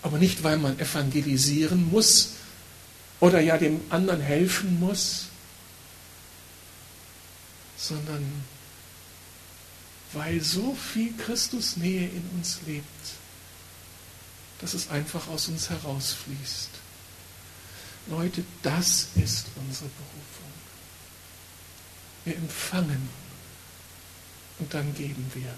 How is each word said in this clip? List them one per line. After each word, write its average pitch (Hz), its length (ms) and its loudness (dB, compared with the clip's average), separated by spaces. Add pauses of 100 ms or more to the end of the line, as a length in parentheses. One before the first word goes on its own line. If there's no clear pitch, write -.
Aber 147 140 0
nicht, 180 240 6
weil 156 160 6
man 135 220 2
evangelisieren 147 1080 4
muss 220 420 8 (880)
oder 175 180 10
ja 160 180 6
dem 156 320 4
anderen 175 320 2
helfen 175 600 2
muss, - 460 0 (2500)
sondern 151 480 -6 (1900)
weil 160 280 0
so 208 340 0
viel 226 420 -2
Christusnähe 185 920 0
in 180 260 -8
uns 170 320 -4
lebt, 147 180 -6 (1800)
dass 175 140 -6
es - 160 -6
einfach 151 380 -4
aus 160 180 -4
uns 165 240 -4
herausfließt. 139 1000 -6 (1400)
Leute, 170 340 -2 (220)
das 165 500 2
ist - 400 2
unsere 135 340 -8
Berufung. 143 640 -16 (1700)
Wir 160 120 -4
empfangen 151 720 -2 (1500)
und 151 160 -6
dann 147 220 -2
geben 131 380 -6
wir. 127 240 -8